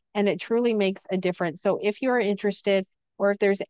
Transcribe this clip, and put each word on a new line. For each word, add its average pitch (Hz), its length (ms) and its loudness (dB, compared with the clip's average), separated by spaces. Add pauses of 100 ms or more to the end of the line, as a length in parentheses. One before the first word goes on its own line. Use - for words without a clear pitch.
(140)
And 208 160 2
it 170 100 -4
truly 233 320 0
makes 196 380 0
a 196 80 0
difference. 180 420 -4
So 196 220 0
if 208 180 -2
you're 247 180 0
interested, 196 680 0 (320)
or 202 140 2
if 202 60 -4
there's 196 320 2